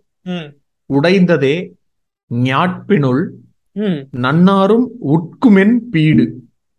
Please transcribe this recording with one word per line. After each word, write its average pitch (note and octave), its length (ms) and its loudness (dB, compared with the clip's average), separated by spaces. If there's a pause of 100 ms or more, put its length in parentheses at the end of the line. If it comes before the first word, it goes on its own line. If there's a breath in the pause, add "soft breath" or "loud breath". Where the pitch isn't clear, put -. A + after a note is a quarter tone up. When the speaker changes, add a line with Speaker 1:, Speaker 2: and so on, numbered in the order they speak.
(220)
Speaker 1:
ம். F3 320 -12 (400)
Speaker 2:
உடைந்ததே E3+ 760 0 (640)
ஞாட்பினுள் C#3+ 920 -2 (440)
Speaker 1:
ம். F#3+ 280 -4 (120)
Speaker 2:
நன்னாரும் F#3+ 720 2 (220)
உட்குமென் G3 680 2 (140)
பீடு." D#3 420 2 (460)